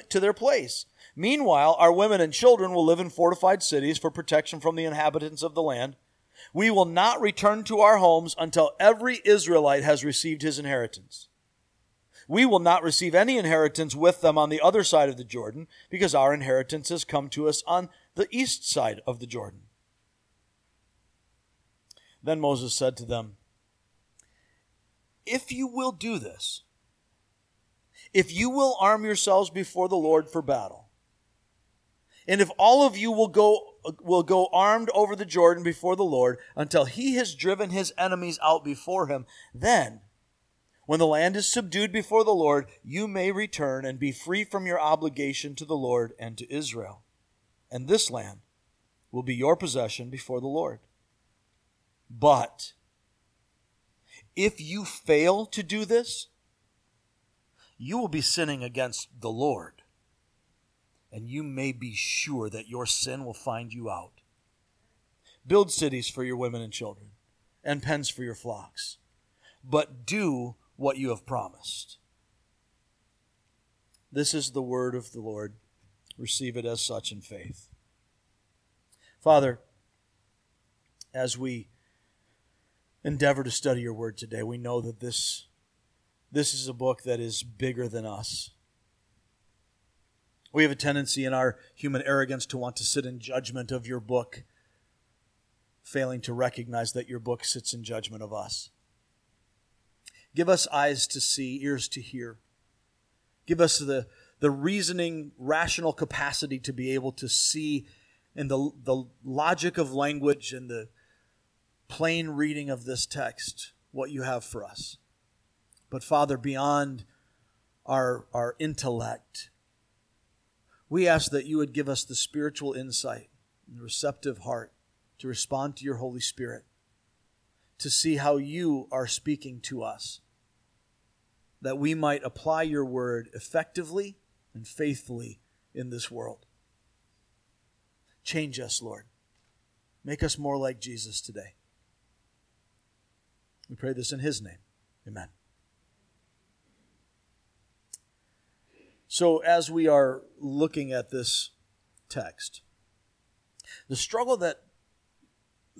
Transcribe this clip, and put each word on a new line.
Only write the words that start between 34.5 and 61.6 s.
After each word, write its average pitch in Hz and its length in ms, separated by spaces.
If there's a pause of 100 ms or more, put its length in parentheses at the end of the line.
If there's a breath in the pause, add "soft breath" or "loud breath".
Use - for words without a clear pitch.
armed 208 380
over 202 260
the 202 80
Jordan 170 400
before 180 320
the 196 80
Lord 123 340 (160 loud breath)
until 147 300
he 247 300
has 220 200
driven 190 360
his 185 280
enemies 175 420
out 156 220
before 147 460
him, 135 180 (260 loud breath)
then, 123 500 (840)
when 156 120
the 165 80
land 165 300
is 208 140
subdued 196 420
before 220 320
the 208 100
Lord, 147 340 (140 soft breath)
you 175 240
may 196 240
return 156 540
and 135 120
be 139 140
free 185 320
from 196 240
your 175 140
obligation 147 760
to - 100
the 156 120
Lord 123 420
and 113 180
to 120 160
Israel. 117 520 (640)
And 127 160
this 202 240
land 104 300 (720)
will 127 100
be 127 140
your 143 200
possession 123 540
before 127 300
the 131 80
Lord. 139 320 (1300)
But 127 640 (1600 soft breath)
if 202 260
you 180 240
fail 175 600
to 208 160
do 208 220
this, 233 420 (1500 soft breath)
you 143 180
will 240 120
be 151 120
sinning 143 440
against 123 440 (120)
the 113 100
Lord, 123 520 (1300)
and 110 160
you 147 160
may 135 260